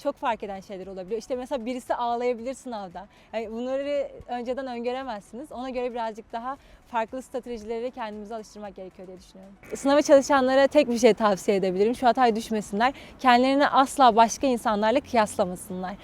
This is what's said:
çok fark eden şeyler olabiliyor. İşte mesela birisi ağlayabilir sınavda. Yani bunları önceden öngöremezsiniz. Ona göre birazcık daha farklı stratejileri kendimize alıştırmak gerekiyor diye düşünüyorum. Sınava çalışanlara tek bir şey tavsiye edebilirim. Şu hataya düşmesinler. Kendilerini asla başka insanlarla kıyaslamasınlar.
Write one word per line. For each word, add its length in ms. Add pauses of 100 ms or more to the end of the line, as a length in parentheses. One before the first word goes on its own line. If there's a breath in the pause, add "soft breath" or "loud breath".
çok 140
fark 260
eden 180
şeyler 260
olabiliyor. 340
İşte 160
mesela 300
birisi 280
ağlayabilir 600
sınavda. 520 (260 soft breath)
Yani 200
bunları 560 (200)
önceden 380
öngöremezsiniz. 840
Ona 180
göre 220
birazcık 400
daha 240 (320 soft breath)
farklı 340
stratejileri 680
kendimize 440
alıştırmak 420
gerekiyor 320
diye 100
düşünüyorum. 360 (220)
Sınava 260
çalışanlara 640
tek 220
bir 100
şey 160
tavsiye 420
edebilirim. 380
Şu 120
hataya 300
düşmesinler. 560 (260 loud breath)
Kendilerini 500
asla 480
başka 300
insanlarla 540
kıyaslamasınlar. 1040